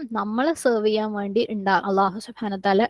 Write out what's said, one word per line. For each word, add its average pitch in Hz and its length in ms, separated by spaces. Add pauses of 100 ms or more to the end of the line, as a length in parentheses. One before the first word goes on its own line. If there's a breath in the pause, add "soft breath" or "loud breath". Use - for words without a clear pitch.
(120)
നമ്മളെ 220 420
സെർവ് 226 320
ചെയ്യാൻ 214 260
വേണ്ടി 202 380
ഉണ്ടാ-, 196 340
അല്ലാഹു 196 340
സുബ്ഹാനഹു 214 400
വ 190 40
തആല 196 280